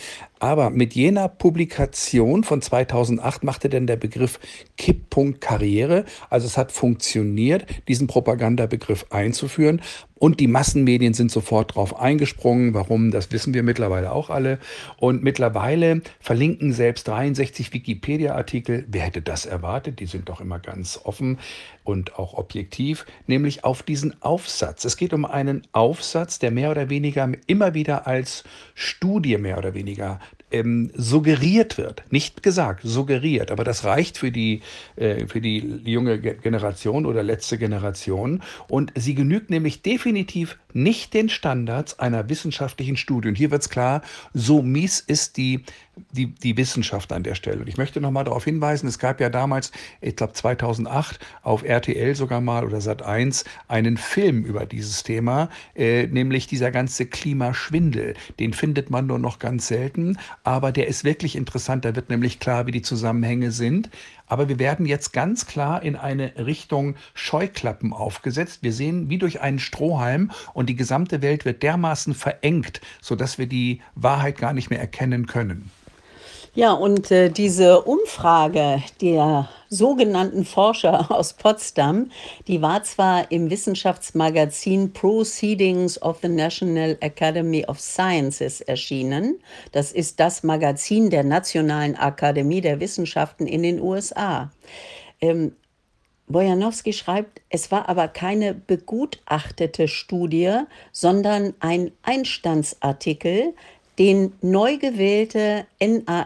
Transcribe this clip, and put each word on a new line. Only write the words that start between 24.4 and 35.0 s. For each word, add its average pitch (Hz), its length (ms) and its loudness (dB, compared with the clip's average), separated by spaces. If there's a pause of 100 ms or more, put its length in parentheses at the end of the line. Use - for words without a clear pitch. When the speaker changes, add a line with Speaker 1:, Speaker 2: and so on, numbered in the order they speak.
Speaker 1:
Es 123 120 -4
geht 180 160 -2
um 151 120 0
einen 139 480 -2
Aufsatz, 165 640 0
der 123 100 0
mehr 131 220 0
oder 143 180 -2
weniger 143 420 0 (140)
immer 190 280 2
wieder 147 340 -2
als 131 360 -2 (300)
Studie 175 640 0
mehr 95 200 -4
oder 95 180 -4
weniger, 98 440 -6 (320)
ähm, 117 440 0
suggeriert 151 800 4
wird. - 320 -8
Nicht - 320 -2
gesagt, 165 420 0
suggeriert. 135 680 0
Aber 107 120 -2
das 117 200 -4
reicht 127 340 0
für 131 140 -2
die, 113 300 0 (340)
äh, 107 320 0